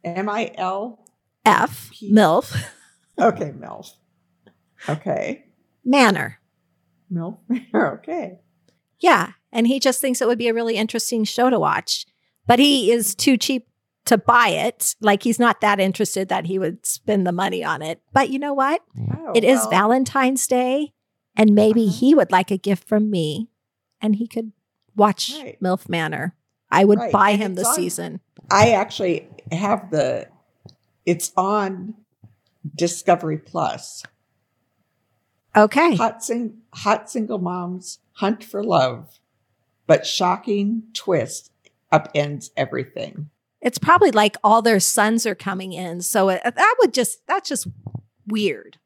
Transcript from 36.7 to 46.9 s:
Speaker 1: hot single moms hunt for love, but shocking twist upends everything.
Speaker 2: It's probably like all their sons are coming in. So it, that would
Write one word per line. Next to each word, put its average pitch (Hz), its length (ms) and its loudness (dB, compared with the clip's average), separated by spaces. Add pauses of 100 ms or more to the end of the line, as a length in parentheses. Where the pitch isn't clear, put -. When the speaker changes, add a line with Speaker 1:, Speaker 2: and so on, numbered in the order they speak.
Speaker 1:
hot 214 360 -2
single 220 280 -6
moms 180 600 -8 (160)
hunt 208 300 -4
for 202 180 -8
love, 143 560 -2 (680)
but - 200 4
shocking 202 840 -2
twist - 580 -4 (420)
upends 147 640 -2
everything. 135 720 -8 (300)
Speaker 2:
It's - 180 -6
probably 349 320 6
like 208 340 2
all 220 180 6
their 214 180 4
sons 226 460 0
are 202 80 -2
coming 190 380 -8
in. 175 300 -10
So 190 260 2
it, 185 160 0
that 370 360 2
would 330 120 4